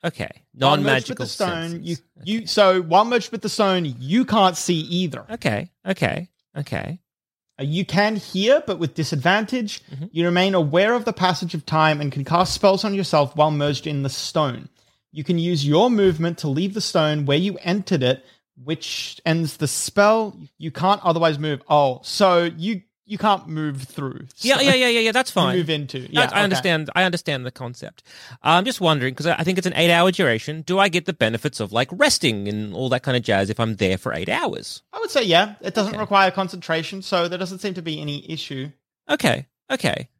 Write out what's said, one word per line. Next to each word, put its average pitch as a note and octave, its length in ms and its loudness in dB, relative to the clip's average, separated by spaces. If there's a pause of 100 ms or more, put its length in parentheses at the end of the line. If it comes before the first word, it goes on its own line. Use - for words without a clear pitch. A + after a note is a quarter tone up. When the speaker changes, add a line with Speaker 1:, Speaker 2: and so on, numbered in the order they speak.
Speaker 1:
Okay. D#3+ 260 -6 (240)
Speaker 2:
While C#3 240 4
merged C#3+ 80 0
Speaker 1:
Non-magical C3 380 0
Speaker 2:
with A2 60 -8
the - 40 -10
stone, E3+ 380 -4
Speaker 1:
senses. E3+ 160 -10
Speaker 2:
you, E3+ 80 -4 (260)
Speaker 1:
Okay. F#3 100 -6
Speaker 2:
you, A3 160 -4
so F#3 340 6
while F3+ 240 4
merged A#3+ 260 -2
with A3+ 120 -8
the G#3+ 60 -4
stone, F3+ 500 0
you E3+ 260 2
can't G3 320 4
see F3 220 0
either. E3 500 -4
Speaker 1:
Okay. E3 400 -4 (180)
Okay. F#3 420 -2 (280)
Okay. D3+ 420 -6 (600)
Speaker 2:
Uh, C#3 40 -6
you D#3+ 220 -2
can G#3 300 2
hear, G#3 500 2
but F#3 140 -4
with D#3+ 160 -4
disadvantage. G3 880 0 (100)
Speaker 1:
Mm-hmm. C#3 180 -10
Speaker 2:
You E3+ 140 0
remain F3+ 300 2
aware F3 400 4
of A3+ 100 -2
the A3+ 80 -2
passage F3+ 400 -2
of D#3 140 -8
time D#3 340 2
and C#3+ 100 -2
can C#3 140 -6
cast F3 280 2
spells G3 300 2
on G3+ 120 -2
yourself D#3 400 0
while D3+ 160 4
merged D3 340 -2
in D3 160 -4
the C3+ 80 -2
stone. - 600 -4 (420)
You D3+ 120 -10
can F3 140 0
use E3 300 0
your F#3 240 4
movement F3 480 2
to D#3 80 -6
leave F3 260 -2
the G#3+ 80 -4
stone D3+ 440 0
where C#3+ 120 2
you F#3+ 240 -2
entered F#3 400 -2
it, B2+ 240 0 (380)
which - 600 -10
ends E3 340 0
the D3 100 -2
spell. G#3+ 680 2 (220)
You D#3 140 -10
can't G3 320 2
otherwise E3 340 2
move. D3 320 -4
Oh, C#3 340 4
so F3+ 420 2 (120)
you F#3 240 -4 (300)
you G#3 60 -8
can't G3+ 300 0
move D3+ 360 -6
through. C3+ 420 -10 (120)
Speaker 1:
Yeah, C4 180 2
Speaker 2:
So C4+ 80 0
Speaker 1:
yeah, C#4 100 6
yeah, B3+ 140 4
yeah, A#3 140 2
yeah, A3+ 100 2
that's B3 200 0
Speaker 2:
you - 100 -14
Speaker 1:
fine. D#3+ 160 2
Speaker 2:
move D#3+ 120 0
into. D3 300 -4
Speaker 1:
That's, B2+ 140 -12
Speaker 2:
Yeah, - 80 2
Speaker 1:
I - 60 4
Speaker 2:
okay. G#3 160 0
Speaker 1:
understand, D#3+ 520 0
I F3+ 80 2
understand D#3+ 420 -2
the B2+ 60 -8
concept. - 520 -14 (380)
I'm E3+ 220 4
just B3+ 160 -4
wondering, C#3+ 340 2
'cause D3 140 -8
I, E3+ 80 2
I - 80 -4
think F3+ 140 0
it's F3+ 100 -2
an F3+ 80 -2
eight-hour E3+ 360 4
duration. D3+ 500 -2
Do F3+ 180 -2
I G3 80 4
get E3+ 180 -2
the F#3 80 -4
benefits A#2 460 -2
of, G2+ 140 -6
like, A#2 180 0
resting B2 560 0
and G#2 260 -6
all B2+ 160 -4
that B2+ 140 0
kind B2+ 140 0
of A#2+ 60 0
jazz G2 260 0
if G#2+ 100 -4
I'm A2+ 160 -2
there F#2+ 220 0
for - 160 -6
eight F2 160 -6
hours? - 520 -4 (120)
Speaker 2:
I G4+ 60 -12
would A4+ 120 -6
say, C4+ 120 0
yeah. G3+ 380 4
It G3 120 -8
doesn't G#3+ 200 -2
Speaker 1:
Okay. G#3+ 60 -8
Speaker 2:
require G3 320 4
concentration, F#3 720 -6
so F3 260 0
there F3 100 -6
doesn't F#3 220 -8
seem G3 140 -6
to F3+ 80 -10
be D#3+ 180 -8
any D3 320 -8
issue. D3 400 -8 (380)
Speaker 1:
Okay, C#3 380 0 (220)
okay. F3+ 380 -2 (120)